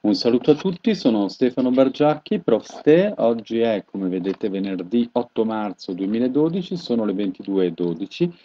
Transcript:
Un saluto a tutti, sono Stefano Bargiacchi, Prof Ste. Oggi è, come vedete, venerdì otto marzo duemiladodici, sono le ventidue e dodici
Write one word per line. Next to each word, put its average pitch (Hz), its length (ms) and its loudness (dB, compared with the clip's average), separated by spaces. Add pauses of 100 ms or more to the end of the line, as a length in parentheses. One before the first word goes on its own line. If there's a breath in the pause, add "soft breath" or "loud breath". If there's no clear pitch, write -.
Un 104 140 2
saluto 123 380 2
a - 20 8
tutti, 190 400 -2
sono 110 320 0
Stefano 123 440 0
Bargiacchi, 147 680 2
Prof 110 260 0
Ste. 185 520 2
Oggi 113 420 0
è, 113 260 0
come 98 240 -4
vedete, 92 400 -2
venerdì 98 600 -2
otto 117 340 -2
marzo 107 480 -6
duemiladodici, 127 840 -2
sono 120 280 -2
le 101 100 -2
ventidue 95 520 -2
e 87 60 0
dodici 90 600 -4 (120)